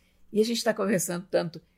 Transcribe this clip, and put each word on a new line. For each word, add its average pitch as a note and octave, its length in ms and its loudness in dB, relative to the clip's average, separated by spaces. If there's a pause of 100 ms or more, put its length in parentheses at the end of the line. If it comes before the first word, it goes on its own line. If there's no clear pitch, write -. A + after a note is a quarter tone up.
(340)
E G#3 80 4
a - 20 4
gente A#3 200 0
tá A3 100 2
conversando F#3+ 560 -2
tanto. F3 320 -2 (160)